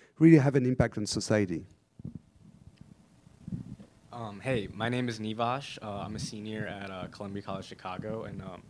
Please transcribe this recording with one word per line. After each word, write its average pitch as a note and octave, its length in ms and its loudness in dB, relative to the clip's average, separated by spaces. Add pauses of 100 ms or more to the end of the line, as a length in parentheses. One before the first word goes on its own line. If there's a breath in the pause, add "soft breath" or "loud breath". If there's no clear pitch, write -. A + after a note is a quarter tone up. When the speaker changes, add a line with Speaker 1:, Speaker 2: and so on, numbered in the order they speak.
(180 soft breath)
Speaker 1:
really D#3+ 200 12
have C3+ 160 6
an C3 100 6
impact B2 320 2
on G#2+ 80 -2
society. G2 640 0 (2500)
Speaker 2:
Um, G#2+ 280 -10
hey, A2 320 -2
my G#2+ 160 -2
name B2 200 0
is A2 100 -6
Nivash. A#2+ 640 -4
Uh, G2+ 240 -8
I'm G#2+ 80 -8
a A2 60 -6
senior G#2+ 460 -6
at, G2 240 -8
uh, F#2 200 -10
Columbia G2+ 320 -8
College G2 240 -8
Chicago, G2+ 580 -8
and, - 160 -10
um, F#2+ 300 -14